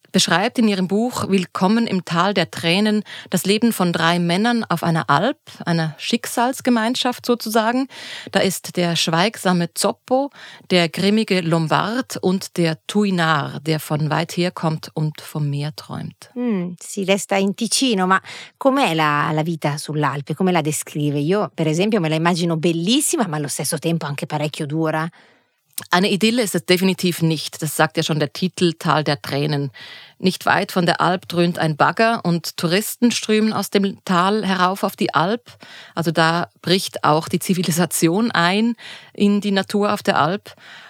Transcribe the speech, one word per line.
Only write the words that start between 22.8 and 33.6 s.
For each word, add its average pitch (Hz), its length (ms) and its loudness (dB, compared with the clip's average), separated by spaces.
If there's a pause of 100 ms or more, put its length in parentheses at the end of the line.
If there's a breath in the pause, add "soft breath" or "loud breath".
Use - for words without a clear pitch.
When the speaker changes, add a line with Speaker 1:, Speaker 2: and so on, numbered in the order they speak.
Speaker 2:
ma 151 80 -4
allo 143 120 -4
stesso 151 300 -6
tempo 165 280 -2
anche 143 200 -6
parecchio 151 400 -6
dura. 156 420 -2 (840 soft breath)
Speaker 1:
Eine 180 180 4
Idylle 220 320 2
ist 196 140 -2
es 170 100 -2
definitiv 180 560 2
nicht. 160 400 -2
Das 151 140 -4
sagt 156 200 2
ja 160 60 0
schon 156 160 0
der 147 140 -2
Titel 180 480 0
Tal 151 240 0
der 147 180 -2
Tränen. 143 480 -2 (480 loud breath)
Nicht - 260 -2
weit 170 280 0
von 175 140 2
der 170 140 2
Alp 180 280 0
dröhnt 175 320 0
ein 156 160 0
Bagger 226 480 2
und 170 320 -2
Touristen 208 560 0
strömen 214 400 2
aus - 180 -4